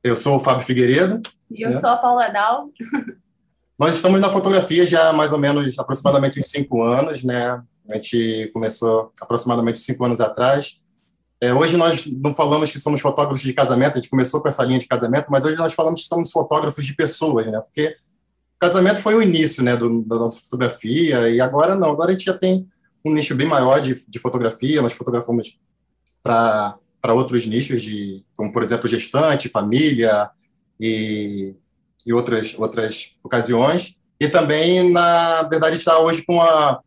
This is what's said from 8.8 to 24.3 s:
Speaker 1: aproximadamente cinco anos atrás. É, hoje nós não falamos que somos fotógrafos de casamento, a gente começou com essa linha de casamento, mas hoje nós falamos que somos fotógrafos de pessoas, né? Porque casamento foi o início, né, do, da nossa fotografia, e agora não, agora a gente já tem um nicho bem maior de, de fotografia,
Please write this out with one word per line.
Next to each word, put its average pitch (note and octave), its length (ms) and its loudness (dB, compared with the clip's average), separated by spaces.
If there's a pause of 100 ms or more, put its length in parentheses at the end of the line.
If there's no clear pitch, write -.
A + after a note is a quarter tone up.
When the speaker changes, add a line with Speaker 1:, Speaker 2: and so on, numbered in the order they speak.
Speaker 1:
aproximadamente A#2 600 -2
cinco - 260 -6
anos A#2+ 160 -2
atrás. B2+ 580 -2 (640)
É, B2 120 0
hoje D#3+ 220 6
nós E3 300 4
não C#3 280 -2
falamos D3+ 380 2
que - 80 -10
somos D3 220 -2
fotógrafos C#3+ 400 0
de C3+ 100 -2
casamento, C3 420 2
a - 20 -10
gente B2 140 -4
começou C3 320 0
com - 60 -2
essa C3 160 0
linha B2+ 160 2
de - 80 -6
casamento, B2 420 -2
mas C#3 140 2
hoje D#3 140 0
nós E3 160 -2
falamos E3 300 -2
que - 40 -10
somos E3+ 240 -4
fotógrafos D3+ 540 -2
de C#3 100 -8
pessoas, C#3 560 0
né? G#2+ 80 -4
Porque D3+ 360 -6 (640)
casamento F#3 420 2
foi G#3+ 140 2
o A3+ 60 4
início, E3 400 0
né, B2 140 2
do, A#2 280 -2
da A2 120 -4
nossa A2+ 240 -4
fotografia, B2 880 -2
e A#2 120 2
agora D#3 340 2
não, F3+ 160 2
agora D#3+ 180 0
a - 40 2
gente F#3 100 -4
já F#3 140 -2
tem F#3 280 0 (400)
um D3+ 80 0
nicho D3+ 220 -2
bem C#3 120 0
maior C#3 340 4
de, C3 260 -6
de A2+ 120 -14
fotografia, B2+ 600 -2